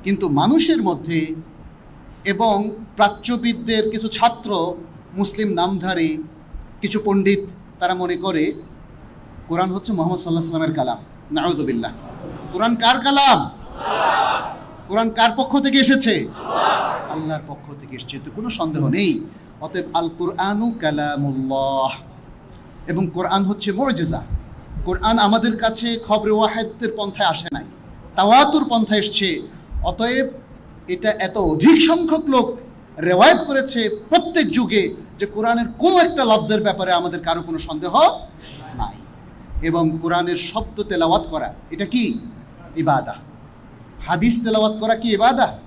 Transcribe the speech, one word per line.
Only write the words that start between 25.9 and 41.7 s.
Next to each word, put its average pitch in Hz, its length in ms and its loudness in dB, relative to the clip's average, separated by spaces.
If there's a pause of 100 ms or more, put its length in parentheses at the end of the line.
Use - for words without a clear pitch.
খবরে 214 240 2
ওয়াহেদের 220 680 0
পন্থায় 196 320 -2
আসে - 240 -4
নাই, 117 100 -8 (520)
তাওয়াতুর 269 540 6
পন্থায় 220 300 2
এসছে। 190 420 0 (420)
অতএব 240 440 0 (600)
এটা 214 240 -2
এত 190 260 -4
অধিক 196 440 6
সংখ্যক 320 480 2
লোক 254 280 2 (440)
রেওয়ায়াত 190 460 6
করেছে 262 420 0 (200)
প্রত্যেক 339 420 2
যুগে, 208 440 0 (240)
যে 202 60 -2
কোরআনের 233 400 -2 (120)
কোনো 359 200 4
একটা 330 280 4
লফজের 214 360 2
ব্যাপারে 185 320 0
আমাদের 170 260 -2
কারো 165 220 -2
কোনো 165 180 -8
সন্দেহ 165 380 -4 (800)
নাই। 107 200 -8 (640)
এবং 160 400 0
কোরআনের 175 360 0
শব্দ - 460 -6
তেলাওয়াত 170 460 0
করা, 147 240 -6 (180)